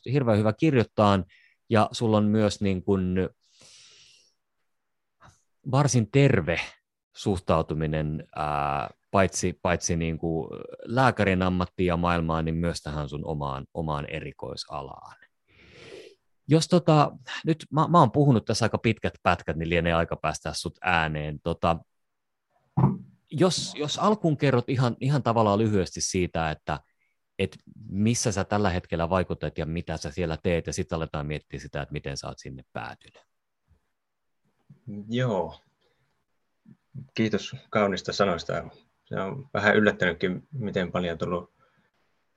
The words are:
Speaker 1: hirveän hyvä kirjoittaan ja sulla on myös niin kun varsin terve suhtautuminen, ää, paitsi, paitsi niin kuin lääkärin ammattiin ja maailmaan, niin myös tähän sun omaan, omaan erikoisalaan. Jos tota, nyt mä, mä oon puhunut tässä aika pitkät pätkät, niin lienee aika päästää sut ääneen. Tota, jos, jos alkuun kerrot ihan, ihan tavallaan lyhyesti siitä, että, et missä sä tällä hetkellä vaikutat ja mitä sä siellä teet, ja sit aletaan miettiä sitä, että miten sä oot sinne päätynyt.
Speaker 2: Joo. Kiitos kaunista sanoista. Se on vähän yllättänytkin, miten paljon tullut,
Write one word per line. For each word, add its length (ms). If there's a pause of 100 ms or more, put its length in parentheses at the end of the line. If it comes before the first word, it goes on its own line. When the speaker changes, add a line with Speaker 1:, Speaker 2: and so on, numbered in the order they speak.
Speaker 1:
hirveän 320
hyvä 160
kirjoittaan 720 (440)
ja 220
sulla 260
on 80
myös 360
niin 220
kun 460 (2500)
varsin 400
terve 480 (560)
suhtautuminen, 1200
ää, 540 (220)
paitsi, 500
paitsi 340
niin 220
kuin 320 (340)
lääkärin 580
ammattiin 460
ja 100
maailmaan, 480
niin 100
myös 260
tähän 280
sun 160
omaan, 480
omaan 320
erikoisalaan. 1120 (1300)
Jos 200
tota, 440 (340)
nyt 260
mä, 160
mä 120
oon 120
puhunut 340
tässä 200
aika 120
pitkät 360 (100)
pätkät, 340
niin 120
lienee 240
aika 220
päästää 380
sut 280
ääneen. 640
Tota, 360 (1500)
jos, 440
jos 240
alkuun 380
kerrot 320
ihan, 300
ihan 240
tavallaan 360
lyhyesti 420
siitä, 500
että, 280 (600)
et 180 (320)
missä 420
sä 120
tällä 260
hetkellä 400
vaikutat 480
ja 80
mitä 320
sä 140
siellä 320
teet, 240
ja 60
sit 200
aletaan 320
miettiä 340
sitä, 220
että 120
miten 240
sä 100
oot 120
sinne 240 (100)
päätynyt. 500 (1900)
Speaker 2:
Joo. 500 (1500)
Kiitos 420 (140)
kaunista 440
sanoista. 500 (420)
Se 140
on 340
vähän 220
yllättänytkin, 760
miten 400
paljon 260
tullut, 340 (840)